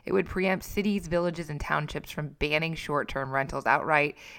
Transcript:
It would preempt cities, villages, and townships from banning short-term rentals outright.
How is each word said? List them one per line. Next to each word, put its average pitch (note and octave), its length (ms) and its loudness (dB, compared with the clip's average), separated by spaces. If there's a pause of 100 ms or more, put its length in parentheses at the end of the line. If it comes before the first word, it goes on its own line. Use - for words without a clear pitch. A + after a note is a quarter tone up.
It - 80 -2
would F#3 140 4
preempt F#3 380 0
cities, G3+ 420 0
villages, E3+ 420 0
and D3 100 -6
townships D3+ 520 -2
from D3 260 -6
banning D#3 380 0
short-term C3+ 560 -2
rentals C3+ 340 0
outright. D3 500 4 (240)